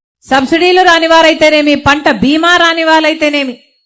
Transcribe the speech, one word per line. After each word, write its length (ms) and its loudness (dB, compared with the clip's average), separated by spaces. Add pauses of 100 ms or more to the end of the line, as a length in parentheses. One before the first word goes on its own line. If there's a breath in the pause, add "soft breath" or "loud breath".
(300)
సబ్సిడీలు 520 0
రాని 260 2
వారైతేనేమి, 680 2
పంట 340 -2
బీమా 480 0
రాని 260 0
వాళ్ళైతేనేమి, 720 -2 (300)